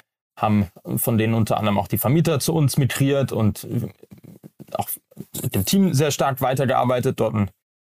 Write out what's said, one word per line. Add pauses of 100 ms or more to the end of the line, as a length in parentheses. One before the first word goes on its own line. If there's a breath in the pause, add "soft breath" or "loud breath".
(360)
haben (300)
von
denen
unter
anderem
auch
die
Vermieter
zu
uns
migriert
und (1040)
auch (520)
mit
dem
Team
sehr
stark
weitergearbeitet,
dort
einen (400)